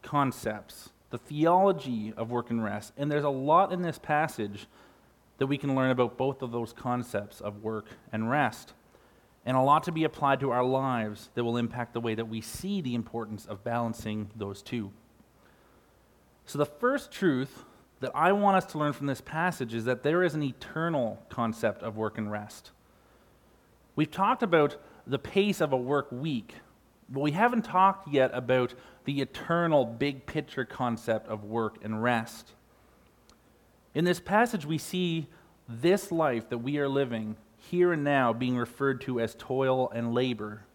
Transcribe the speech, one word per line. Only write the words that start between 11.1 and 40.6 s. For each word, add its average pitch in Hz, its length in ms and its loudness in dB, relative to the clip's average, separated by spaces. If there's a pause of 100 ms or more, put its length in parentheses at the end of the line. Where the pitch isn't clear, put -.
that 120 100 0
will 117 100 0
impact 120 380 -4
the 117 80 -4
way 113 140 -2
that 113 120 -4
we 110 140 -8
see 190 400 -6
the 127 140 -4
importance 110 500 -6
of 101 180 -12
balancing 110 720 -4
those 101 260 -8
two. 104 300 -8 (1500)
So - 120 -10
the 147 80 4
first 262 460 -2
truth 135 520 0 (380)
that 127 120 -4
I 170 200 4
want 202 240 6
us 185 140 2
to 180 60 -8
learn 147 140 0
from 143 160 -4
this 131 140 -4
passage 156 520 -4
is 113 120 -2
that 123 180 0
there 170 200 4
is 156 120 0
an 151 80 0
eternal 139 840 -2
concept 113 520 -2
of 107 140 -6
work 110 220 -4
and 107 120 -4
rest. 104 420 -10 (1200)
We've 156 160 0
talked 208 320 0
about 160 340 4 (300)
the 135 120 -2
pace 202 420 2
of 147 100 2
a 131 60 4
work 131 340 0
week, 127 440 -4 (520)
but 135 140 -4
we 147 100 2
haven't 226 320 2
talked 190 440 2
yet 135 260 4
about 127 420 0 (300)
the 139 160 -2
eternal 160 640 2
big 131 420 -4
picture 143 380 -4
concept 117 640 -2
of 107 160 -6
work 110 400 -4
and 110 200 -4
rest. 117 500 -2 (1400)
In 160 100 2
this 175 140 2
passage, 208 480 2
we 160 100 -2
see 165 500 -2 (400)
this 170 440 0
life 139 380 0
that 120 100 -2
we 139 180 -2
are 143 100 2
living 120 480 0 (220)
here 175 340 2
and 151 120 0
now 135 300 4
being 123 220 0
referred 127 460 -2
to 123 180 -2
as 113 160 -2
toil 131 540 0
and 117 240 -4
labor 110 500 -2 (120)